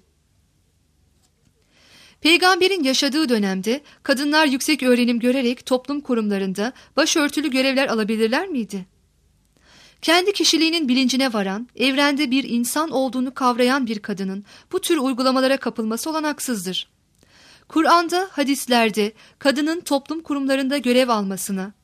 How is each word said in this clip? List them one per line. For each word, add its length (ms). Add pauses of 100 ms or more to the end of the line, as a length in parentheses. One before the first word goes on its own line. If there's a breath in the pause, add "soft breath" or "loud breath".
(2250 soft breath)
Peygamberin 640
yaşadığı 440
dönemde 520 (220 soft breath)
kadınlar 440
yüksek 360
öğrenim 360
görerek 480
toplum 340
kurumlarında 720 (240 loud breath)
başörtülü 540
görevler 380
alabilirler 600
miydi? 380 (1160 soft breath)
Kendi 300
kişiliğinin 560
bilincine 440
varan, 440
evrende 540
bir 140
insan 460
olduğunu 440
kavrayan 520
bir 120
kadının 460 (280 loud breath)
bu 80
tür 160
uygulamalara 600
kapılması 540
olanaksızdır. 800 (800 soft breath)
Kur'an'da, 600
hadislerde 840 (260 soft breath)
kadının 420
toplum 400
kurumlarında 580
görev 300
almasına, 640 (120)